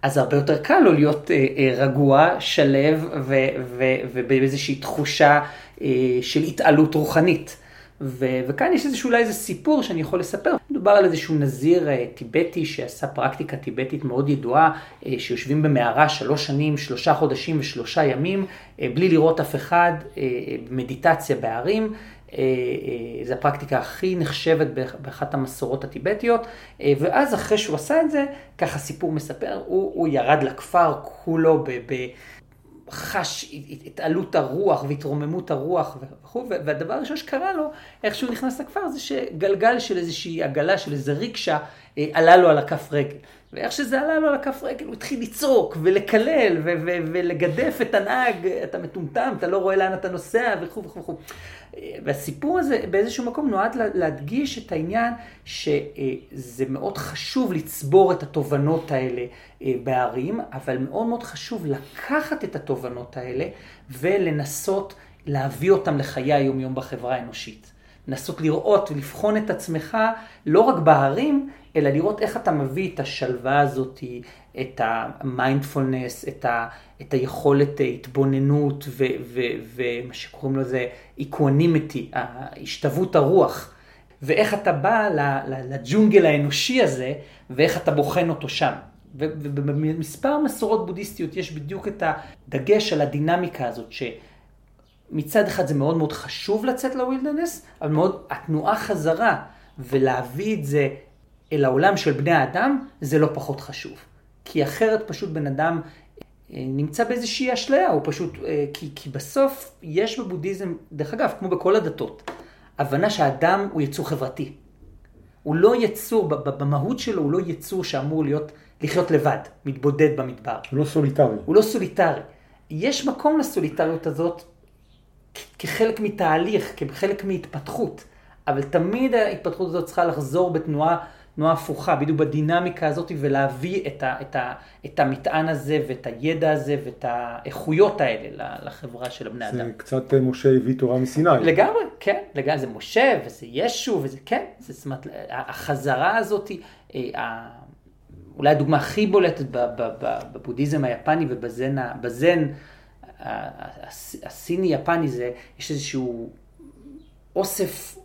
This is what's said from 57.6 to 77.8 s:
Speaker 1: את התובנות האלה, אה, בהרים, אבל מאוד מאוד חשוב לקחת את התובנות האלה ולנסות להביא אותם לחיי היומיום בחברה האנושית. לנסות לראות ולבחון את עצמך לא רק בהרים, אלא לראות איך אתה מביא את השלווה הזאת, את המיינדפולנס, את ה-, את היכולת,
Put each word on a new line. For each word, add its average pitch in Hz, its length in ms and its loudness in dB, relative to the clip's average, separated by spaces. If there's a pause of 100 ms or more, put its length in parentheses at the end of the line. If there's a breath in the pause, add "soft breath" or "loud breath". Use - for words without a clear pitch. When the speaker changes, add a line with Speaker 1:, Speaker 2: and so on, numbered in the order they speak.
Speaker 1:
את 180 120 0
התובנות 147 680 0
האלה, 123 340 -2 (360 loud breath)
אה, 135 120 -2 (100)
בהרים, 127 560 -2 (140)
אבל 131 240 -6
מאוד 156 300 -2
מאוד 233 160 -4
חשוב 175 420 -10
לקחת 277 800 -4
את - 120 -8
התובנות 123 600 -6
האלה 127 280 -6 (440 loud breath)
ולנסות 170 1040 -2 (320 soft breath)
להביא 139 460 0
אותם 175 260 4
לחיי 135 360 0
היומיום 131 420 2
בחברה 127 400 -6
האנושית. 117 560 -12 (360 soft breath)
לנסות 135 340 -8
לראות 190 500 2
ולבחון 208 460 -2
את 214 120 -4
עצמך 175 480 -4 (480 loud breath)
לא 160 160 6
רק 240 140 6
בהרים, 165 720 4 (260 loud breath)
אלא 147 140 4
לראות 175 320 0
איך 208 160 -2
אתה - 140 0
מביא 147 420 -2
את - 60 -10
השלווה 131 600 0
הזאת, 131 440 0 (580 loud breath)
את 131 220 -6
המיינדפולנס, 127 1400 -2
את - 180 -10
ה-, 117 220 0 (340 loud breath)
את 139 120 -8
היכולת, 139 680 2